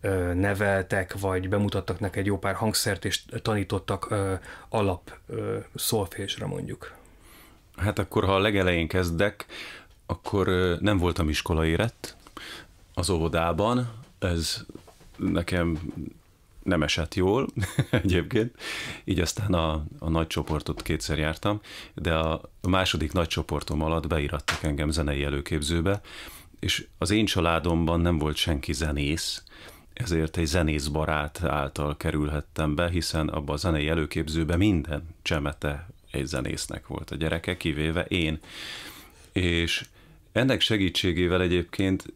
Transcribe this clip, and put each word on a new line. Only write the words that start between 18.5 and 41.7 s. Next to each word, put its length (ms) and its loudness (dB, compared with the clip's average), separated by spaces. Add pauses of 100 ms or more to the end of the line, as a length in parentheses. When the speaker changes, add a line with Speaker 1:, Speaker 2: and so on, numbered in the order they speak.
Speaker 2:
Így 160 0
aztán 340 0
a, 320 2 (140)
a 100 -4
nagy 180 2
csoportot 540 -2
kétszer 360 -2
jártam, 440 0 (320)
de 200 0
a 280 2 (200)
második 500 2
nagy 160 2
csoportom 540 -2
alatt 260 0
beirattak 560 -2
engem 260 0
zenei 340 0
előképzőbe, 800 0 (580)
és 280 -2 (100)
az 140 0
én 140 4
családomban 760 2
nem 180 4
volt 180 0
senki 380 0
zenész, 680 -2 (500)
ezért 440 0
egy 80 2
zenész 420 2
barát 560 -2
által 540 -2
kerülhettem 800 0
be, 140 0
hiszen 380 0
abba 260 -4
a 40 -2
zenei 300 2
előképzőbe 680 0
minden 520 2 (140)
csemete 640 -2 (240)
egy 140 -2
zenésznek 600 -4
volt 240 -8
a 40 -6
gyereke, 420 -2
kivéve 460 0
én. 360 0 (920)
És 540 0 (460)
ennek 300 2
segítségével 800 2
egyébként 640 2 (100)